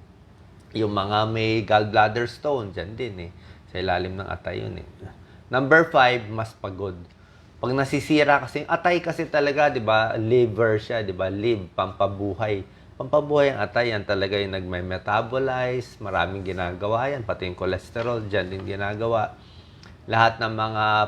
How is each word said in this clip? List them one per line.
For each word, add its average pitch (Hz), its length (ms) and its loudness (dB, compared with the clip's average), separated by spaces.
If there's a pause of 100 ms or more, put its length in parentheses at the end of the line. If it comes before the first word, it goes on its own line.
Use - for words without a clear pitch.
(760)
Yung 107 160 0
mga 104 400 0
may 110 320 0
gallbladder 107 640 4
stone, 113 480 -6
dyan 90 160 -8
din 113 220 -8 (140)
eh. - 20 -14 (420)
Sa 92 80 -6
ilalim 92 400 -2
ng 92 80 -8
atay 90 320 -8
yun 104 160 -10
eh. 82 80 -14 (640)
Number 139 400 4
five, 123 400 4
mas 110 240 -6
pagod. 95 400 -8 (640)
Pag 123 140 -2
nasisira 139 680 4
kasi, 131 300 -6
atay 170 320 2
kasi 165 260 -4
talaga, 143 460 2
di 127 80 -2
ba? 110 340 2
Liver 110 640 4
siya, 113 220 -4
di 95 160 -6
ba? 95 160 -2
Live, 101 400 -2
pampabuhay. 98 920 -2 (380)
Pampabuhay 143 560 2
ang 104 80 0
atay, 117 320 0
yan 98 80 -4
talaga 98 320 0
yung 98 180 -2
nagme-metabolize, 113 1500 -4
maraming 92 400 -2
ginagawa 92 640 -2
yan, 131 140 -6
pati 92 240 -4
yung 90 80 -8
cholesterol, 107 720 -4
dyan 95 240 0
din 95 160 -8
ginagawa. 104 640 -2 (720)
Lahat 113 320 4
ng 113 160 -4
mga 110 340 0 (220)